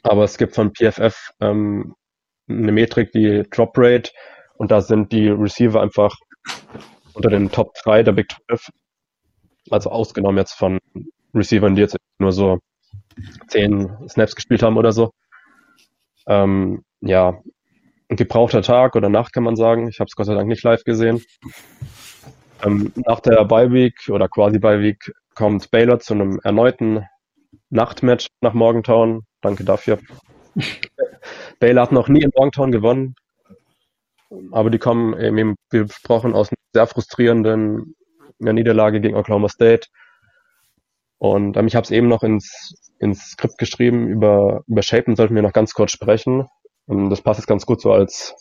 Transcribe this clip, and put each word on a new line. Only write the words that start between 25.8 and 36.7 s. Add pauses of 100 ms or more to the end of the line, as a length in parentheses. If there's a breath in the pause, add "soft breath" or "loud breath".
zu
einem
erneuten (640)
Nachtmatch (120)
nach
Morgantown. (180)
Danke
dafür. (560)
<laughs>
Baylor
hat
noch
nie
in
Morgantown
gewonnen. (1400)
Aber
die
kommen
eben,
eben, (160)
wie
besprochen,
aus
einer (180)